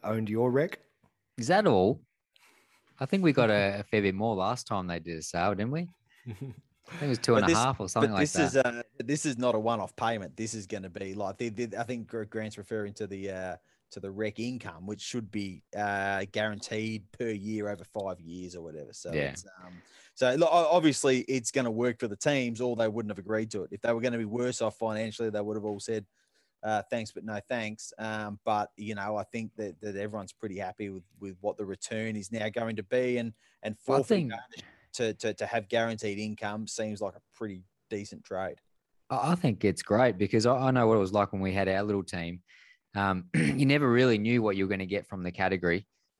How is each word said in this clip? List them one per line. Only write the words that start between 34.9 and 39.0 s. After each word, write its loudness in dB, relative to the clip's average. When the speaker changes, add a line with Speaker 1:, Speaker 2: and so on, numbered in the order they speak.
Speaker 3:
to, 0
to, -4
to -6
have -2
guaranteed 0
income -4
seems -4
like -4
a -20
pretty -10
decent -8
trade. -6